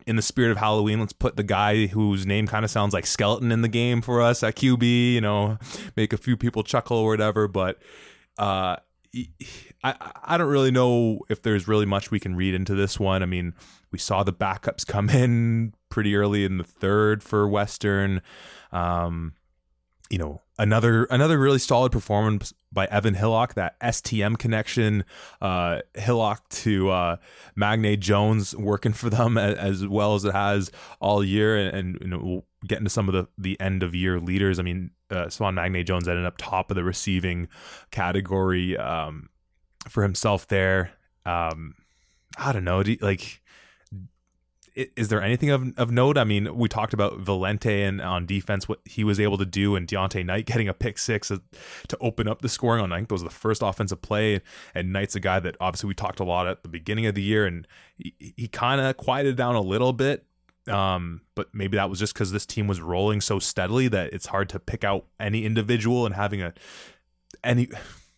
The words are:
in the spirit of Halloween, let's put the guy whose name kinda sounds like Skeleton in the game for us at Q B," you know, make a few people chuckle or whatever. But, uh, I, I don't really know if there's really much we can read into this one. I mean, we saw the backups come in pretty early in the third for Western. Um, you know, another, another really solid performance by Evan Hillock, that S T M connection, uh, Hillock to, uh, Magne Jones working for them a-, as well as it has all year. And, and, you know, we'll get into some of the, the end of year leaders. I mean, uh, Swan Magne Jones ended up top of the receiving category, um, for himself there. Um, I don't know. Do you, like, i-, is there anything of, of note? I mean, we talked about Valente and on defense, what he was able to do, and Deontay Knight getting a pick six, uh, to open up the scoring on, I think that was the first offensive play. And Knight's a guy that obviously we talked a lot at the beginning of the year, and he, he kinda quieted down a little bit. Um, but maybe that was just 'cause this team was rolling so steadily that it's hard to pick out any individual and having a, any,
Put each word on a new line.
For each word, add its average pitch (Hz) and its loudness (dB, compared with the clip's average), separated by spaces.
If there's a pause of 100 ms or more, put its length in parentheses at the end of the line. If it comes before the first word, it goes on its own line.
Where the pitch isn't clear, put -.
in 113 0
the 110 2
spirit 120 4
of 107 2
Halloween, 107 2
let's 110 -4
put - -2
the 104 -2
guy 104 4
whose 98 0
name 104 2
kinda 110 0
sounds 101 0
like 87 0
Skeleton 117 0
in 113 2
the 117 2
game 117 2
for 120 2
us 117 2
at 110 0
Q 131 4
B," 120 4
you 117 2
know, 104 0 (360)
make 110 0
a 104 -2
few 127 0
people 113 0
chuckle 120 0
or 110 2
whatever. 107 2
But, 95 -2 (640)
uh, 95 0 (1080)
I, 135 0 (280)
I 170 0
don't 170 4
really 135 4
know 120 4 (100)
if 110 -2
there's 101 2
really 107 4
much 98 0
we 104 0
can 92 -4
read 92 0
into 95 0
this 98 0
one. 95 2
I 92 0
mean, 90 -2 (380)
we - -8
saw 98 0
the 98 0
backups - -4
come 104 0
in 117 2 (160)
pretty 104 0
early 101 4
in 95 0
the 90 -4
third 107 2
for 104 0
Western. 101 0 (500)
Um, 85 -2 (760)
you 98 -2
know, 78 -6 (160)
another, 113 4
another 147 2
really 135 4
solid 123 2
performance 107 0 (180)
by 98 0
Evan 104 2
Hillock, 113 0
that 90 -4
S 120 -2
T 110 -2
M 107 0
connection, 110 0 (380)
uh, 87 0 (140)
Hillock 107 0
to, 95 2
uh, 87 0 (380)
Magne 104 2
Jones 104 2
working 104 0
for 117 -2
them 117 4
a-, 101 2
as 98 -2
well 104 2
as 98 0
it 98 0
has 101 0 (280)
all 101 2
year. 107 2
And, 98 -2
and, 92 -6
you 92 -8
know, 90 -6
we'll 92 -6 (220)
get 110 -2
into 104 -2
some 98 0
of 95 2
the, 92 2 (100)
the 95 -4
end 95 0
of 87 -4
year 90 2
leaders. 92 2
I 90 -2
mean, 90 -4 (180)
uh, 90 -4
Swan 98 -2
Magne 90 -2
Jones 87 0
ended 87 0
up 90 -4
top - -4
of 98 -2
the 90 -2
receiving 90 -2 (420)
category, 92 0
um, 76 -6 (600)
for 107 0
himself 101 0
there. 95 2 (340)
Um, 82 -4 (640)
I 135 -4
don't 104 -2
know. 90 2
Do 101 0
you, 117 0
like, 101 -4 (1400)
i-, 101 -6
is 110 -2
there 104 2
anything 120 0
of, 127 0
of 120 0
note? 135 4
I 127 4
mean, 101 0
we 120 2
talked 110 -2
about 101 0
Valente 101 0
and 98 -4
on 90 -4
defense, 98 -2
what 107 -6
he - -4
was 101 2
able 101 2
to 98 2
do, 98 2
and 87 -2
Deontay 95 -2
Knight 92 -2
getting 113 0
a 90 -2
pick - -4
six, - -2
uh, 98 -2 (500)
to - -8
open 117 -2
up 107 -4
the 127 -2
scoring 117 2
on, 90 -2
I 85 -2
think 104 -6
that 104 0
was 87 -4
the 82 -8
first 110 -2
offensive 98 -4
play. 107 0 (340)
And 90 -4
Knight's 98 -2
a 101 -4
guy 92 2
that 85 -6
obviously 92 -4
we 98 -4
talked 95 -8
a 98 -2
lot 90 0
at 92 -6
the 87 -16
beginning 101 -4
of 101 0
the 101 -2
year, 104 2
and 85 -6 (300)
he, - -14 (240)
he 120 -8
kinda 131 0
quieted 135 0
down 123 0
a 110 2
little 110 2
bit. 139 -2 (420)
Um, 92 -2 (120)
but - -6
maybe 98 -2
that 98 2
was 95 -8
just 104 -2
'cause 95 -4
this 101 -4
team 104 -2
was 95 0
rolling 95 0
so 101 -2
steadily 107 0
that 92 -2
it's - -10
hard 98 -2
to 98 -10
pick - -8
out 98 -2 (120)
any 107 -2
individual 113 0
and 101 -2
having 101 -4
a, 87 -8 (880)
any, 120 2 (500)